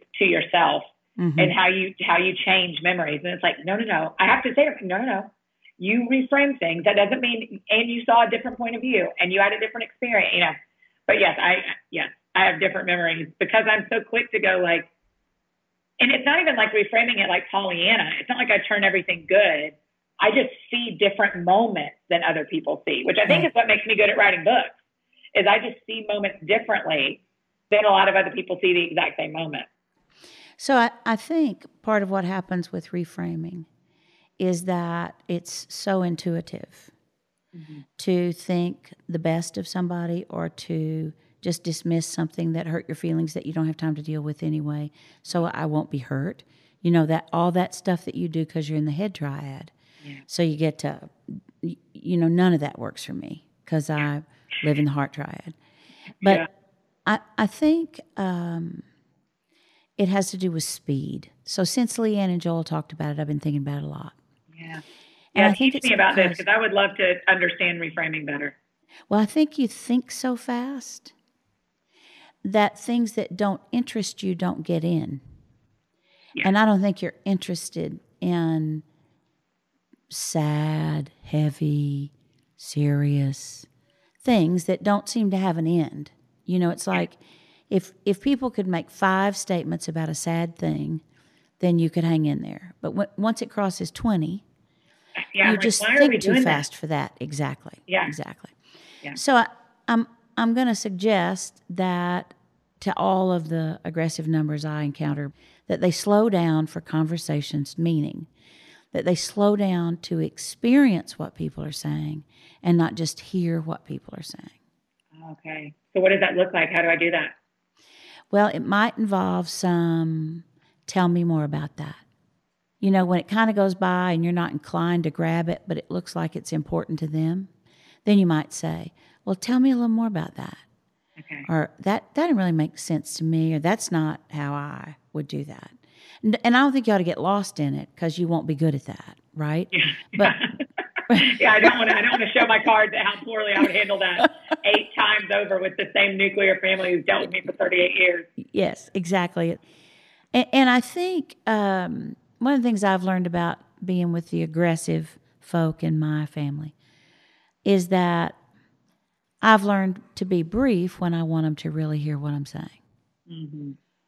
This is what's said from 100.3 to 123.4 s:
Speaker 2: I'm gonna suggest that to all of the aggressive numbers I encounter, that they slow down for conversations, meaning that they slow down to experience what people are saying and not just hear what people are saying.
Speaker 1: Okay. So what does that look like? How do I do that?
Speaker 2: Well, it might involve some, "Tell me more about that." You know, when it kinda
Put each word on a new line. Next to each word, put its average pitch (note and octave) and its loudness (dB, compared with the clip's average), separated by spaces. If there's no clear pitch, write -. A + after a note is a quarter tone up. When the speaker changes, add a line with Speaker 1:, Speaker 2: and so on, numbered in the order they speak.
Speaker 2:
I'm A#3 2
gonna A#3+ 2
suggest F#3+ -2
that F3+ -2
to - -2
all F#3 2
of E3 -2
the D#3+ -4
aggressive E3 -4
numbers D3+ 0
I D3+ -6
encounter, D3 -4
that - -2
they F3+ 4
slow G#3 2
down D#3+ 2
for D#3+ -10
conversations, D#3 -4
meaning D#3+ -2
that - -4
they F3 2
slow G#3 2
down F3 0
to E3+ -4
experience A#3 2
what - -10
people D#3 -8
are D3+ -10
saying D3+ -6
and E3+ 4
not E3 2
just D#3+ -6
hear E3+ -2
what D#3+ -10
people - -14
are D#3+ -14
saying. - -20
Speaker 1:
Okay. D#3 -14
So F#3+ 2
what F#3 6
does G3 4
that F3 2
look F3+ 2
like? D#3+ 2
How E3+ 2
do E3+ 2
I E3 4
do E3+ 0
that? D3+ -2
Speaker 2:
Well, G#3 6
it - -4
might G#3 0
involve F#3 0
some, E3 0
"Tell F3+ 2
me F3 2
more D#3+ 2
about D3 -6
that." D3+ -12
You G3 2
know, F#3 4
when F3 2
it - -6
kinda A3 2